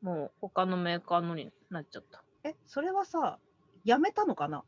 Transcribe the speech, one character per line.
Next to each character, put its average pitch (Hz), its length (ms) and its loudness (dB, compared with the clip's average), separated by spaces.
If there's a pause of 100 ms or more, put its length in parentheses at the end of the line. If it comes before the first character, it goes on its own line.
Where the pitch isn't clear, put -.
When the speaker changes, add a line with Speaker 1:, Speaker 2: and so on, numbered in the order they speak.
Speaker 1:
も 170 240 -2
う - 40 -12 (100)
他 185 260 0
の 185 100 0
メ 175 220 0
ー - 20 -4
カ 175 160 0
ー 170 40 4
の 170 140 -2
に 151 160 -8 (200)
な 170 100 -6
っ 143 40 -12
ち - 120 -18
ゃ - 20 -10
っ - 40 -14
た。 - 200 -20 (220)
Speaker 2:
え、 311 100 -6 (120)
そ - 140 -4
れ 349 120 0
は 392 120 0
さ、 294 360 -2 (440)
や 233 140 6
め 349 140 2
た 415 140 2
の 285 100 0
か 147 100 -2
な？ 151 220 -6